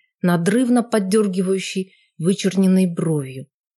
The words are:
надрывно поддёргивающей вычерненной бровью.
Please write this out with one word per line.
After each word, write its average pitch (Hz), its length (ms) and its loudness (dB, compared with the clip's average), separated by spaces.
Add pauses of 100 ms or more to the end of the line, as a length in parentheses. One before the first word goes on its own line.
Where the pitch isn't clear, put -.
(220)
надрывно 214 600 2
поддёргивающей 190 1120 -2 (240)
вычерненной 185 760 2
бровью. 147 540 -4 (320)